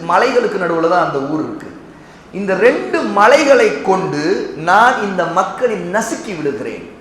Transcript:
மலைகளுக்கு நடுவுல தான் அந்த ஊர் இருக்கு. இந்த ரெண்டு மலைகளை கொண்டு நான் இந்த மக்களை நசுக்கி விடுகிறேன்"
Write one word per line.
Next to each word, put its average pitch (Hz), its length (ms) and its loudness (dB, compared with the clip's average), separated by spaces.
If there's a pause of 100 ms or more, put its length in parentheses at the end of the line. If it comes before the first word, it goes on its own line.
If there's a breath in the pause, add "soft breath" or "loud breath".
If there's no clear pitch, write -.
மலைகளுக்கு 202 580 0
நடுவுல 165 300 0
தான் 175 160 2
அந்த 139 140 -4
ஊர் 147 200 -4
இருக்கு. 120 320 -10 (600 loud breath)
இந்த 190 220 -4
ரெண்டு 320 480 2
மலைகளை 233 800 4
கொண்டு 175 760 -2
நான் 214 460 4
இந்த 185 220 -2
மக்களை 202 500 -2
நசுக்கி 202 640 -6
விடுகிறேன்" 123 640 -8